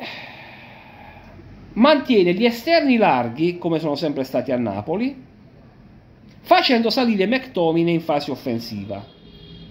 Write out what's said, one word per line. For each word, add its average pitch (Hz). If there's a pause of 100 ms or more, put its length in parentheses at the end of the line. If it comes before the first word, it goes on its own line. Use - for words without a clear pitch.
(1700)
mantiene 226
gli 208
esterni 269
larghi, 156
come 165
sono 147
sempre 139
stati 131
a 123
Napoli, 156 (1160)
facendo 247
salire 214
McTominay 170
in 160
fase 151
offensiva. 110 (680)